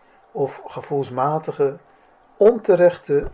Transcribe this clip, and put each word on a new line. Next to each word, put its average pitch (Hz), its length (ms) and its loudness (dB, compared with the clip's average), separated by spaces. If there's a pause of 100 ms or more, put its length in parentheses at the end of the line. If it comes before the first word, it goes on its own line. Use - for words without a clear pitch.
(320)
of 139 320 -6
gevoelsmatige 139 1120 -4 (580)
onterechte 175 960 2